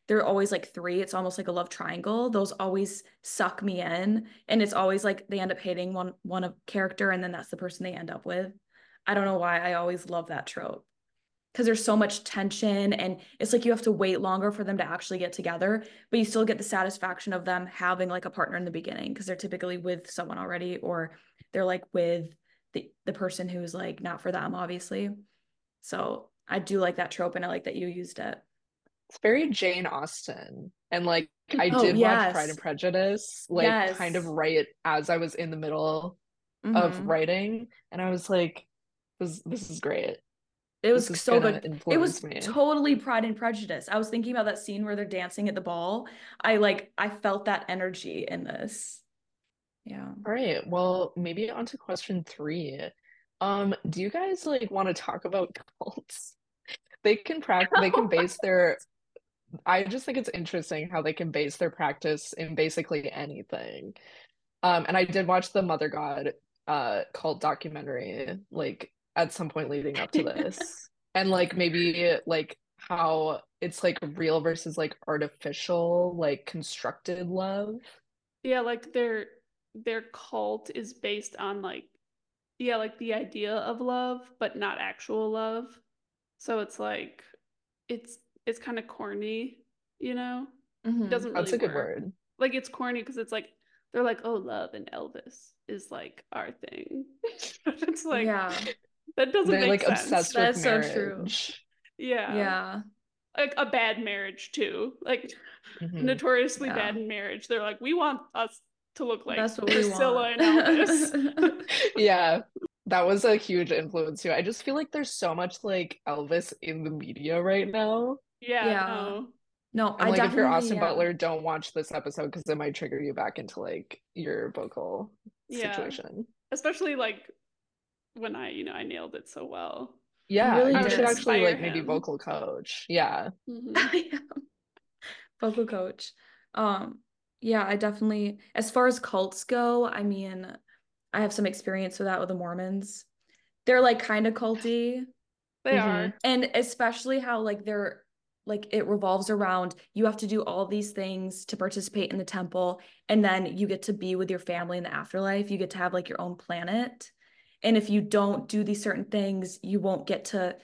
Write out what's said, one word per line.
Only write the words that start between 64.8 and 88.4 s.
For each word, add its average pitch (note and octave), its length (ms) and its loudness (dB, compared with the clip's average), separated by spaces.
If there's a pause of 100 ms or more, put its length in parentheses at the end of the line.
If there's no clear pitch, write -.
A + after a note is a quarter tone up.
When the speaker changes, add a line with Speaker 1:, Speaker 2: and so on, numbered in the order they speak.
Speaker 2:
and F3+ 100 2
I F#3 80 6
did F3+ 220 0
watch F3+ 260 2
the F#3+ 100 4
Mother D#3 260 0
God, D3 440 -4 (340)
uh, A#2+ 360 0 (100)
cult - 280 -4
documentary, C#3 1000 -4 (120)
like, - 420 -6 (220)
at E3+ 180 2
some E3 160 -6
point D3+ 200 -4
leading C#3+ 300 -4
up - 140 -4
to D#4 100 2
Speaker 1:
<laughs> - 0 -
Speaker 2:
this. - 680 -6 (260)
And, F#3+ 140 2
like, F3+ 280 4
maybe, F3 600 4 (100)
like, D#3+ 300 -2 (220)
how D#3+ 640 0 (180)
it's, F3 220 -4
like, F3 200 2
real D#3+ 380 2
versus, E3 360 -2
like, D#3 200 -2 (100)
artificial, E3+ 1080 0
like, D3 300 0
constructed - 800 -6
love. G3 540 -4 (640)
Speaker 3:
Yeah, B3+ 180 2
like, A#3+ 320 -4
their, A3+ 340 0 (480)
their A3+ 280 -4 (100)
cult A3 600 -4
is A#3+ 200 -10
based G#3 440 -6
on, G3+ 240 -4
like, - 240 -10 (720)
yeah, A#3+ 180 0
like, A3 220 -4
the A3+ 160 -4
idea G#3+ 400 -4
of A3+ 260 -4
love, B3 400 -2 (180)
but A3 180 -4
not G3+ 220 -4
actual G#3+ 520 -4
love. A3 340 -4 (760)
So A3+ 200 -4
it's, G#3 200 -8
like, - 440 -6 (680)
it's, A#3 300 -10 (260)